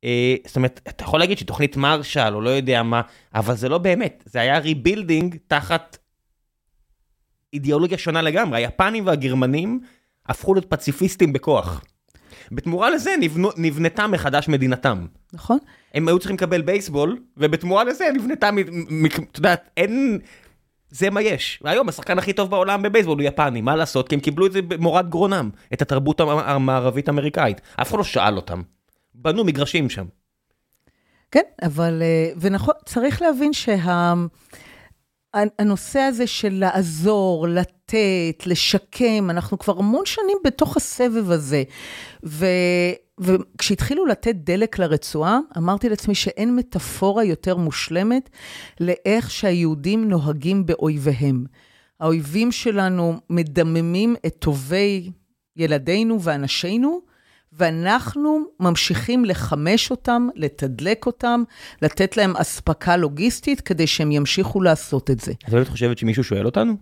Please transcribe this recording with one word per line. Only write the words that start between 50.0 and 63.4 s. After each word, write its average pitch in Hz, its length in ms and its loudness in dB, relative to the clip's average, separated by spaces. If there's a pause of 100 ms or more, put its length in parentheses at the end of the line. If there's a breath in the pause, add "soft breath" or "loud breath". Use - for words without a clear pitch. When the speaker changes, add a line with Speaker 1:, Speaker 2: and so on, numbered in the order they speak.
Speaker 2:
נוהגים 165 580 0
באויביהם. 143 800 0 (560 soft breath)
האויבים 165 520 0
שלנו 185 680 0 (100)
מדממים 170 840 2 (100)
את 165 120 -4
טובי 180 720 -2 (460)
ילדינו 165 640 0
ואנשינו, 180 800 -2 (520 soft breath)
ואנחנו 196 840 0 (220)
ממשיכים 185 640 2
לחמש 175 640 0
אותם, 240 440 0
לתדלק 147 720 -4
אותם, 240 360 0 (400 loud breath)
לתת 190 340 0
להם 190 200 2
אספקה 170 600 0
לוגיסטית 180 640 0